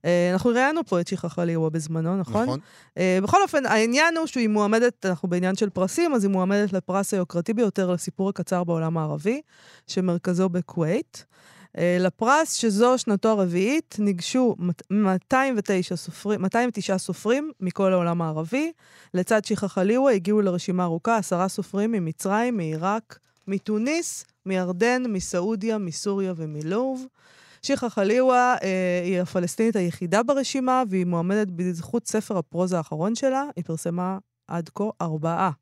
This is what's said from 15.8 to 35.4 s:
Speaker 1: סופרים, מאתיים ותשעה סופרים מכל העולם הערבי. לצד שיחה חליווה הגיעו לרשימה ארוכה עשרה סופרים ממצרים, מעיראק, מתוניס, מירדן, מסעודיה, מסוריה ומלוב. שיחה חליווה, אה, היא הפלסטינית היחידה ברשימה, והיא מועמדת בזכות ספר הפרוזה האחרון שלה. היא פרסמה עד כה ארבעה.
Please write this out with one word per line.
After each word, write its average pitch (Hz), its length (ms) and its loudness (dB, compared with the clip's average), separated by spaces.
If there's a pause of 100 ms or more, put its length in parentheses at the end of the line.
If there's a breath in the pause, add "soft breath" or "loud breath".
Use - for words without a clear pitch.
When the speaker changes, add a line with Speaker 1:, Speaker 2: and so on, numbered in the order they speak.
Speaker 1:
סופרים, 202 460 -6
מאתיים 233 260 0
ותשעה 196 300 -2
סופרים 254 520 -2 (100)
מכל 190 320 0
העולם 170 300 2
הערבי. 165 500 -2 (420 loud breath)
לצד 202 300 2
שיחה 202 240 -2
חליווה 240 440 2
הגיעו 202 280 2
לרשימה 180 440 0
ארוכה 175 320 0
עשרה 190 320 0
סופרים 208 440 -4
ממצרים, 208 640 -2
מעיראק, 175 640 -4 (300)
מתוניס, 214 760 -2 (220)
מירדן, 185 600 0
מסעודיה, 208 720 -2
מסוריה 196 580 -4
ומלוב. 180 680 -4 (600 soft breath)
שיחה 269 240 0
חליווה, 247 720 4
אה, 190 60 -2 (360)
היא 180 160 0
הפלסטינית 185 560 0
היחידה 180 460 0
ברשימה, 254 680 0
והיא 185 160 0
מועמדת 180 440 0
בזכות 180 580 -4
ספר 214 300 -2
הפרוזה 180 380 -2
האחרון 165 380 -2
שלה. 269 300 0 (120)
היא 175 80 -6
פרסמה 175 540 -4 (300)
עד 170 260 -6
כה 202 100 -4 (160)
ארבעה. 165 500 -2 (120)